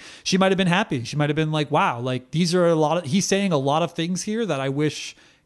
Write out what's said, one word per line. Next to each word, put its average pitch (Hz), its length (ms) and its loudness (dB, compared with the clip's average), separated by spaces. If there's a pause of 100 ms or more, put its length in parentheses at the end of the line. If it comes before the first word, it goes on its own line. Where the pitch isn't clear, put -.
(240)
She - 140 0
might 190 140 4
have 185 80 2
been 190 80 2
happy. 175 360 0
She - 120 -8
might 147 160 2
have 147 40 -4
been 156 160 0
like, 151 200 -2
"Wow, 151 300 0
like, 127 280 -4
these 165 240 0
are 180 140 4
a 170 80 4
lot 156 240 2
of, 175 60 -6
he's 165 200 0
saying 196 260 0
a 151 60 4
lot 139 240 2
of 170 120 -4
things 170 280 -4
here 220 240 -4
that 151 140 -2
I 135 100 -2
wish 143 460 -4 (300)